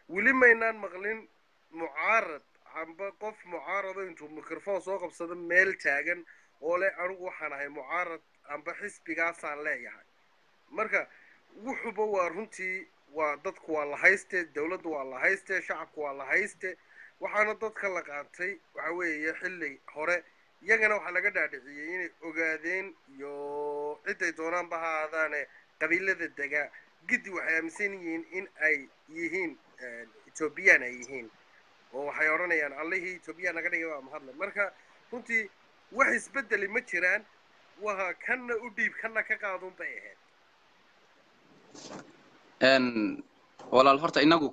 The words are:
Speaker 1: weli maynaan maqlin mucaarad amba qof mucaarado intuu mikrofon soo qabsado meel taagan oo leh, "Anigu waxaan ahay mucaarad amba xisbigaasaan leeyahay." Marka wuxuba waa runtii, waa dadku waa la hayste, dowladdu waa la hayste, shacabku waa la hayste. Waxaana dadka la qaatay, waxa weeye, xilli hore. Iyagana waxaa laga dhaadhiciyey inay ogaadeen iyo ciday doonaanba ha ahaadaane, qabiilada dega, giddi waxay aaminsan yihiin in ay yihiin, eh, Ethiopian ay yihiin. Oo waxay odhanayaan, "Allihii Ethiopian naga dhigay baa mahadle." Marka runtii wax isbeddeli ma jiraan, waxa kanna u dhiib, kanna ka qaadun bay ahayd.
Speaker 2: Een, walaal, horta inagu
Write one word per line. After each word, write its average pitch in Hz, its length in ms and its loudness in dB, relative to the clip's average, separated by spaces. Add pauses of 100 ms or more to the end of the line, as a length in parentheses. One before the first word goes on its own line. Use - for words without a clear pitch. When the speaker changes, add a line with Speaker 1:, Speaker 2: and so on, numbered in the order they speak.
Speaker 1:
weli 220 240 4
maynaan 226 440 8
maqlin 202 520 -8 (420)
mucaarad 165 720 0 (320)
amba 165 360 -8 (100)
qof 214 240 -6
mucaarado 185 580 -4
intuu 160 260 -12
mikrofon 160 540 -6
soo 190 160 -4
qabsado 175 360 -8
meel 180 440 4
taagan 160 460 0 (360)
oo 165 180 2
leh, 190 200 2
"Anigu 180 260 -4
waxaan 156 280 -8
ahay 143 160 -6
mucaarad 156 520 -4 (280)
amba 147 260 -8
xisbigaasaan 165 880 -4
leeyahay." 123 400 -6 (680)
Marka 190 360 0 (580)
wuxuba 220 400 -4
waa 190 240 2
runtii, 185 600 -6 (240)
waa 151 240 0
dadku 165 380 -6
waa 147 100 0
la 143 120 -4
hayste, 180 480 4 (100)
dowladdu 170 360 -4
waa 143 140 -2
la 131 140 -8
hayste, 185 440 2
shacabku 156 400 -8
waa 143 100 -4
la 135 120 -10
hayste. 185 520 -2 (440)
Waxaana 208 340 0
dadka 214 340 -4
la 175 140 -2
qaatay, 160 560 -8 (160)
waxa 151 180 -4
weeye, 160 480 -2
xilli 170 400 -6 (140)
hore. 165 300 0 (380)
Iyagana 214 340 6
waxaa 175 160 -6
laga 185 180 2
dhaadhiciyey 147 640 -4
inay 180 160 -6 (120)
ogaadeen 165 720 -4 (200)
iyo 143 880 -6
ciday 185 280 -2
doonaanba 170 460 -4
ha 165 100 -2 (100)
ahaadaane, 156 480 -2 (320)
qabiilada 175 580 0
dega, 143 340 -2 (380)
giddi 175 220 0
waxay 160 260 -2
aaminsan 165 380 -2
yihiin 170 380 -6
in 190 160 -6 (120)
ay 151 280 2 (200)
yihiin, 165 500 -4 (200)
eh, 117 280 -12 (200)
Ethiopian 160 560 4
ay 123 180 -6
yihiin. 120 300 -10 (600)
Oo 139 140 -6
waxay 156 220 2
odhanayaan, 160 440 2
"Allihii 175 440 -4
Ethiopian 170 380 -6
naga 170 160 -4
dhigay 165 200 -2
baa 147 100 -6
mahadle." 135 320 -12
Marka 190 400 -2 (400)
runtii 226 380 -2 (420)
wax 240 240 6
isbeddeli 214 520 -2
ma 226 120 0
jiraan, 185 440 0 (540)
waxa 196 360 -2
kanna 240 420 -4
u 226 140 -8
dhiib, 214 300 -2
kanna 220 220 -2
ka 214 140 -2
qaadun 185 400 -6
bay 151 220 -10
ahayd. 101 200 -20 (2500)
Speaker 2:
Een, 123 600 6 (480)
walaal, 135 280 10
horta 156 240 4
inagu 156 300 8